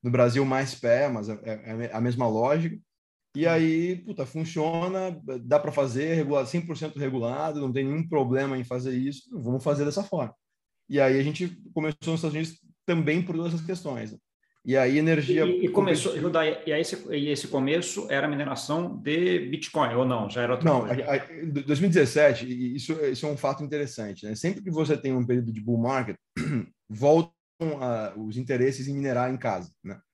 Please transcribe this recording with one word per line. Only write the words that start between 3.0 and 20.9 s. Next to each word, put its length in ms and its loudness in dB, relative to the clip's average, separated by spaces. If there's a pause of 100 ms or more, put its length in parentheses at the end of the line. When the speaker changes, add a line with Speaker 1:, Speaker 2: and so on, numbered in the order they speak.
Speaker 1:
E 100 2
aí, 560 2
puta, 220 -6
funciona, 920 -2 (280)
dá 120 4
pra 140 2
fazer, 420 0
regula-, 320 2
cem 140 -2
por 160 -6
cento 240 -10
regulado, 640 -2
não 100 -2
tem 140 0
nenhum 200 -2
problema 520 0
em 80 -4
fazer 320 -4
isso, 340 -4
vamos 320 -4
fazer 220 2
dessa 180 -2
forma. 320 -4 (540)
E 100 2
aí 180 6
a 60 4
gente 340 -2 (160)
começou 380 -2
nos 40 2
Estados 200 -2
Unidos 240 -6 (260)
também 360 2
por 140 -4
todas 180 -2
essas 120 -4
questões, 460 -6
né? 60 -18 (500)
E 80 2
aí 220 4
energia 480 4
Speaker 2:
E, 200 2
e 40 2
começou, 420 2
Speaker 1:
competitiva 100 -4
Speaker 2:
Judá, 240 2
e, 240 -2
e 40 2
aí 80 2
esse, 320 -6
e 160 0
esse 180 -2
começo 640 0
era 160 0
mineração 720 -4
de 500 0
Bitcoin, 460 -2
ou 120 2
não? 220 0
Já 140 -4
era 120 2
outra 140 0
Speaker 1:
Não, 200 4
Speaker 2:
coisa? 160 -2